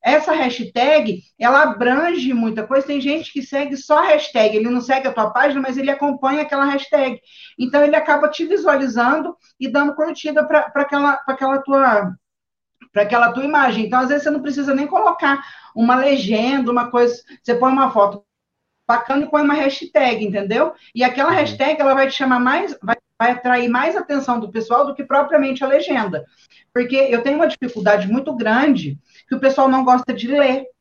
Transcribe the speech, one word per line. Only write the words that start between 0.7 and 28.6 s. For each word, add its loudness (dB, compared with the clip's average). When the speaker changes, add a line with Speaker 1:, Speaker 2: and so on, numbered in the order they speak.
Speaker 1:
ela 4
abrange 0
muita -2
coisa. 0
Tem -4
gente -6
que -8
segue -6
só 0
a 2
hashtag, 2
ele 0
não 0
segue 0
a -4
tua -2
página, 0
mas -4
ele -2
acompanha -2
aquela -2
hashtag. -2
Então, 2
ele 4
acaba 2
te -4
visualizando 0
e -6
dando 0
curtida -2
pra, 2
pra -2
aquela, 0
pra -4
aquela -2
tua, 2
pra 2
aquela 2
tua -6
imagem. 0
Então, 0
às -2
vezes, 0
você 0
não -4
precisa -2
nem -2
colocar 0
uma 2
legenda, 0
uma -2
coisa, 0
você -2
põe 2
uma 2
foto 0
bacana 0
e -12
põe 2
uma 2
hashtag, 0
entendeu? -2
E 0
aquela 0
Speaker 2:
Uhum. 2
Speaker 1:
hashtag, 0
ela 4
vai 2
te -8
chamar 0
mais, -2
vai, -2
vai 2
atrair 0
mais 0
atenção -4
do -12
pessoal 0
do -8
que -10
propriamente 0
a -2
legenda. 0
Porque -2
eu 2
tenho 0
uma 2
dificuldade -2
muito -4
grande 0